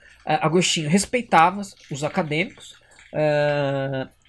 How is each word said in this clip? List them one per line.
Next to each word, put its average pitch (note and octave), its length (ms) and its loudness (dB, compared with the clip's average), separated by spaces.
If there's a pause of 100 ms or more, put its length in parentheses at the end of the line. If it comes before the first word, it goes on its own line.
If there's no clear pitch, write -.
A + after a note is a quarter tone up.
(260)
eh, D#3 160 2
Agostinho D#3+ 480 2
respeitava G3 720 2 (280)
os C#3+ 160 -8
acadêmicos, D#3+ 680 -4 (380)
eh, C#3+ 920 -2 (220)